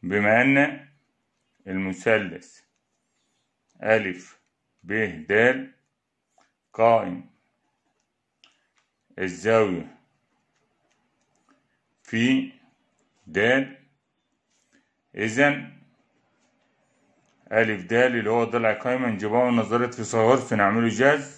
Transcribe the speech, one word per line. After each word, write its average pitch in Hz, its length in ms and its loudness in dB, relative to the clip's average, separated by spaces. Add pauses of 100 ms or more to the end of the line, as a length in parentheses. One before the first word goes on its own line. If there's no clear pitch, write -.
بما 104 400 2
أن 139 460 0 (760)
المثلث 95 800 -4 (1300)
أ 110 180 2 (840)
ب 85 80 -16 (400)
د - 20 2 (1400)
قائم 107 580 2 (1900)
الزاوية 92 680 -2 (2250)
في 131 500 0 (760)
د، 80 120 -6 (1800)
إذن 123 600 -2 (1800)
أ 110 100 2
د 104 300 -4
اللي 117 380 2
هو 117 140 2
ضلع 113 280 0
قائمة 127 360 -4
نجيبه 110 420 0
من 120 60 2
نظرية 117 340 0
فيثاغورس 120 600 0
نعمله 110 360 2
جذر 139 500 0